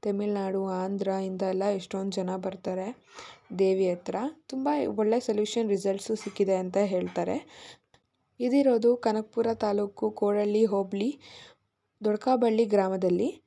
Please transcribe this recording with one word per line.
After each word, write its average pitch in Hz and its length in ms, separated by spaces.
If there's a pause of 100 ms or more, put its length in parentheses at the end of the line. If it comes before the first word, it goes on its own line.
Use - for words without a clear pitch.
ತಮಿಳ್ನಾಡು, 196 640
ಆಂಧ್ರ 190 400
ಇಂದ 190 340
ಎಲ್ಲ 185 220
ಎಷ್ಟೊಂದ್ 196 500
ಜನ 185 220
ಬರ್ತಾರೆ 185 640 (640)
ದೇವಿ 190 320
ಹತ್ರ. 180 240 (340)
ತುಂಬ 269 200 (180)
ಒಳ್ಳೆ 214 320
ಸೊಲ್ಯೂಷನ್ 214 500
ರಿಸಲ್ಟ್ಸು 196 460
ಸಿಕ್ಕಿದೆ 196 400
ಅಂತ 185 220
ಹೇಳ್ತಾರೆ. 180 600 (1000)
ಇದಿರೋದು 247 580
ಕನಕಪುರ 220 560
ತಾಲೂಕು 208 580
ಕೋಡಳ್ಳಿ 208 540
ಹೋಬಳಿ 196 540 (840)
ದೊಡ್ಕಾಬಳ್ಳಿ 226 640
ಗ್ರಾಮದಲ್ಲಿ. 190 800